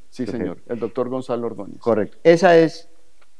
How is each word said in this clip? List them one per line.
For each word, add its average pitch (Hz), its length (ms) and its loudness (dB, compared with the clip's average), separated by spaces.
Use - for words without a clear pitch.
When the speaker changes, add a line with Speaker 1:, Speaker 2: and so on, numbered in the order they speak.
Speaker 1:
sí, 123 160 -8
Speaker 2:
Su 104 60 -8
Speaker 1:
señor, 92 260 -4
Speaker 2:
jefe. - 160 -10
Speaker 1:
el 110 60 -6
doctor 120 280 -4
Gonzalo 123 380 -4
Ordóñez. 104 320 -10
Speaker 2:
Correcto. 107 460 0
Esa 170 340 8
es 165 300 2